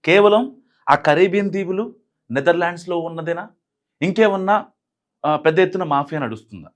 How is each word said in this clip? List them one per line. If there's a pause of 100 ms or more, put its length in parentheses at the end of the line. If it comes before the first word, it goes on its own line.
కేవలం (340)
ఆ
కరేబియన్
దీవులు (340)
నెదర్లాండ్స్లో
ఉన్నదేనా? (520)
ఇంకేమన్నా, (580)
ఆ,
పెద్ద
ఎత్తున
మాఫియా
నడుస్తుందా?